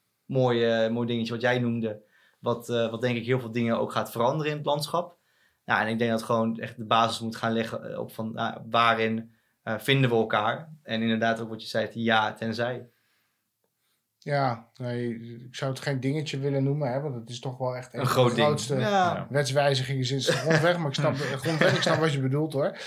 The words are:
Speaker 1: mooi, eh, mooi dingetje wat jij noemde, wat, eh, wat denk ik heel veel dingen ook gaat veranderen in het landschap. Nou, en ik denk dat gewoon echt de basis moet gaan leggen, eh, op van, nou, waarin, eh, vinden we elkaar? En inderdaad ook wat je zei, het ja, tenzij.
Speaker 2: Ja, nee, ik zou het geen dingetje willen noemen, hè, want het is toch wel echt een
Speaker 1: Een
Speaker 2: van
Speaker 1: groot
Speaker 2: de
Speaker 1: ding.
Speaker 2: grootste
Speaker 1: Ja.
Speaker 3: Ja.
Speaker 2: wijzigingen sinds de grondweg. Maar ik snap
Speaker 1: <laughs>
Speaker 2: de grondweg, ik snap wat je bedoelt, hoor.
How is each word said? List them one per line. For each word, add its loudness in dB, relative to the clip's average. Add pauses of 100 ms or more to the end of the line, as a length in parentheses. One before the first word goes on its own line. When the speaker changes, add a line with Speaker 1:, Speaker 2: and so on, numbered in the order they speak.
(260)
Speaker 1:
mooi, 2
eh, 2
mooi -2
dingetje -2
wat -6
jij 2
noemde, -2 (380)
wat, -4
eh, 0
wat -8
denk 0
ik -6
heel 2
veel -8
dingen 0
ook -2
gaat -4
veranderen 0
in -4
het -10
landschap. -2 (480)
Nou, 2
en 0
ik -2
denk 2
dat 0
gewoon 0
echt -10
de -10
basis 2
moet -6
gaan -2
leggen, -4
eh, -8
op -8
van, -8
nou, -6
waarin, 2 (300)
eh, -4
vinden 4
we 4
elkaar? 0 (140)
En -4
inderdaad 2
ook -8
wat -10
je -14
zei, -2
het -10
ja, 2
tenzij. -4 (1300)
Speaker 2:
Ja, -2
nee, -4 (320)
ik -20
zou -4
het -8
geen -4
dingetje -4
willen 0
noemen, 0
hè, -4
want -6
het -12
is -12
toch -8
wel -4
echt -14
een -8
Speaker 1:
Een 0
Speaker 2:
van 0
Speaker 1:
groot 6
Speaker 2:
de 2
Speaker 1:
ding. 4
Speaker 2:
grootste 0
Speaker 1:
Ja. 2
Speaker 3:
Ja. 0
Speaker 2:
wijzigingen 2
sinds -2
de 4
grondweg. 4
Maar -2
ik -4
snap 2
Speaker 1:
<laughs> -
Speaker 2:
de -4 (140)
grondweg, 4
ik 0
snap 2
wat 2
je -2
bedoelt, 0
hoor. 0